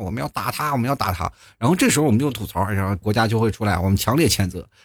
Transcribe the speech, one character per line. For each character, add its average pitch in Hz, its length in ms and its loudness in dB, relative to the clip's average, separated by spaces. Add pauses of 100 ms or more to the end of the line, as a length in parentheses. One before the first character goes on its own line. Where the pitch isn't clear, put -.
我 95 100 -6
们 120 120 -6
要 147 80 -4
打 107 200 -6
他， 147 220 -4
我 139 60 0
们 117 100 0
要 139 60 0
打 98 180 -2
他。 87 180 -4 (280)
然 113 100 0
后 175 80 4
这 240 140 2
时 147 100 2
候 156 60 4
我 143 40 4
们 107 80 4
就 143 120 0
吐 107 160 -8
槽， 92 240 -2
然 95 180 0
后 101 80 0
国 107 160 -2
家 113 160 2
就 110 100 0
会 113 120 2
出 107 160 -4
来， 95 120 2
我 90 100 0
们 98 80 4
强 117 200 0
烈 160 100 4
谴 101 220 0
责。 90 180 -10 (180)